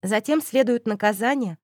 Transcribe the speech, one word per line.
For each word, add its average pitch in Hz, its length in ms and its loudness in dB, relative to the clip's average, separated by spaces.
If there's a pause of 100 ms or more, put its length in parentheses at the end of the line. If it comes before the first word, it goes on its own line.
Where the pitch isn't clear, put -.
Затем 220 380 0
следуют 247 460 2
наказания 214 760 -2